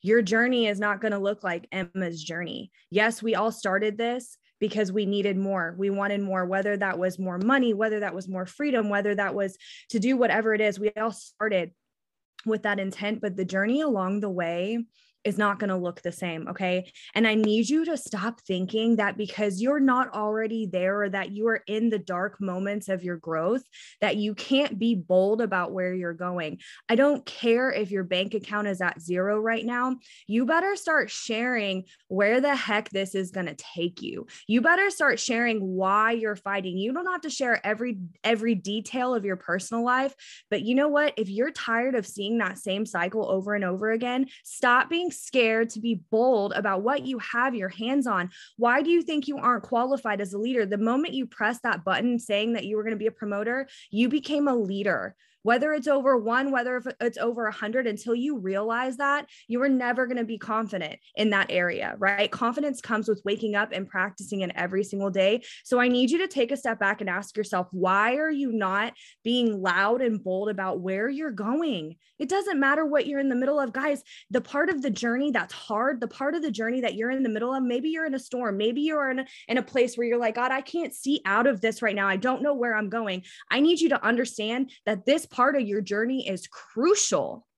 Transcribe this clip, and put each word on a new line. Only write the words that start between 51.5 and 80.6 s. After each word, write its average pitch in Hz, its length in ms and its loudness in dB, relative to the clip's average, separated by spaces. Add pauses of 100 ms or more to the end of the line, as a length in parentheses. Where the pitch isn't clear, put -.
that 185 220 -2
button 233 340 2
saying 220 340 0
that 220 140 -2
you 208 100 -2
were 214 80 -2
gonna 220 120 -2
be 208 100 -2
a 220 40 2
promoter, 220 560 -4 (240)
you 226 200 2
became 294 360 0
a 269 80 2
leader. 196 600 -2 (260)
Whether 247 320 4
it's 247 120 -2
over 277 320 4
one, 240 320 2
whether 247 280 0
if 247 80 -8 (140)
it's 233 180 -2
over 233 280 -2
a 214 60 -2
hundred, 226 340 -2
until 226 300 -2
you 269 200 -2
realize 226 600 -2
that, 285 300 0 (200)
you 240 160 0
are 285 60 4
never 247 400 2
gonna 240 160 -2
be 226 140 -6
confident 208 600 -4 (160)
in 214 160 2
that 196 200 4
area, 175 480 0
right? 202 300 2
Confidence 254 520 -2
comes 220 280 -2
with 208 160 0
waking 208 300 0
up 208 160 2
and 190 180 -6
practicing 196 520 -4
it 180 160 -2
every 185 260 0
single 196 260 -2
day. 196 360 2 (180)
So 247 160 2
I 247 80 6
need 247 240 4
you 330 80 2
to 370 80 2
take 247 240 0
a 277 60 0
step 226 240 -4
back 208 200 2
and 202 80 -4
ask 190 280 -4
yourself, 190 340 -2
why 196 460 2
are 311 140 0
you 277 200 -2
not 208 440 0 (280)
being 226 400 0
loud 196 400 2
and 220 200 0
bold 190 260 -2
about 190 320 -2
where 190 280 -2
you're 285 220 -4
going? 208 640 -2 (240)
It 269 100 -4
doesn't 381 300 0
matter 285 260 2
what 285 220 2
you're 277 140 -2
in 277 80 2
the 247 80 2
middle 277 240 2
of. 247 120 -2
Guys, 277 300 -2 (280)
the 240 100 2
part 302 280 0
of 302 140 -2
the 269 80 0
journey 240 400 0
that's 226 240 -2
hard, 233 460 -2
the 233 80 -4
part 285 260 -4
of 330 80 -2
the 311 80 -2
journey 226 300 -2
that 202 160 -2
you're 233 160 -2
in 269 100 0
the 240 60 2
middle 226 260 -2
of, 262 80 0
maybe 247 280 0
you're 320 160 -2
in 269 80 -2
a 269 40 -4
storm, 240 380 -4
maybe 233 240 0
you're 294 320 0
in 254 80 -2
a, 262 60 -6 (200)
in 240 120 0
a - 40 0
place 247 340 0
where 240 120 0
you're 240 100 2
like, 226 160 0
"God, 247 160 0
I 262 120 -2